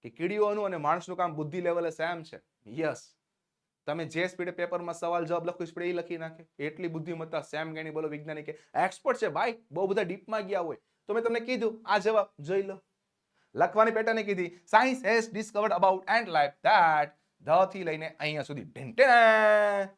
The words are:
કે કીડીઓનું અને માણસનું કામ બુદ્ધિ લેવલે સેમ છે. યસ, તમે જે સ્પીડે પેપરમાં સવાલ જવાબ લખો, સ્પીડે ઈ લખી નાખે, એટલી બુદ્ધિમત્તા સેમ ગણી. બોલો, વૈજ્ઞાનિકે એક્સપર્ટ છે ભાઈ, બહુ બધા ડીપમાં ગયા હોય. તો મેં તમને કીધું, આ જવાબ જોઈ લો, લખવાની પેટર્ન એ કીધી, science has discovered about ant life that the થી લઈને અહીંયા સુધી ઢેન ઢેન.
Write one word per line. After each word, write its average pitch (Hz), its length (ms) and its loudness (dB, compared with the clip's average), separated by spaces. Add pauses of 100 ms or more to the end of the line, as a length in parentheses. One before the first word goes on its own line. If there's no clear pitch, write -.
કે 120 80 -14
કીડીઓનું 208 560 0
અને 185 120 -4
માણસનું 170 400 -2
કામ 175 160 -2
બુદ્ધિ 151 280 -6
લેવલે 170 280 0
સેમ 160 340 -6
છે. - 180 -18 (260)
યસ, 135 480 -6 (720)
તમે 160 200 -4
જે 165 220 -2
સ્પીડે 180 240 -8
પેપરમાં 175 440 -6
સવાલ 170 300 -2
જવાબ 165 200 -2
લખો, 175 200 -6
સ્પીડે 170 240 -6
ઈ 180 40 -2
લખી 170 240 -6
નાખે, 160 300 -14 (120)
એટલી 151 280 -6
બુદ્ધિમત્તા 160 540 -6
સેમ 160 320 -8
ગણી. 160 160 -10
બોલો, 156 180 -4
વૈજ્ઞાનિકે 151 500 -10 (160)
એક્સપર્ટ 190 440 -2
છે 175 100 -2
ભાઈ, 214 440 -2
બહુ 180 160 -2
બધા 196 140 0
ડીપમાં 202 460 -6
ગયા 190 120 -4
હોય. 160 180 -6 (300)
તો 208 60 -4
મેં 226 100 0
તમને 233 160 0
કીધું, 233 460 -4
આ 202 120 2
જવાબ 208 300 2 (120)
જોઈ 180 220 -2
લો, 190 200 -8 (760)
લખવાની 208 360 4
પેટર્ન 220 280 0
એ 214 40 -4
કીધી, 190 220 -2
science 247 600 2
has 226 300 0
discovered 214 360 -2
about 185 260 4
ant 214 300 0
life 147 260 2 (120)
that 165 420 6 (400)
the 185 240 4
થી 190 120 -10
લઈને 156 360 -6
અહીંયા 151 240 -4
સુધી 139 200 -10
ઢેન 123 300 -14
ઢેન. 214 960 6 (100)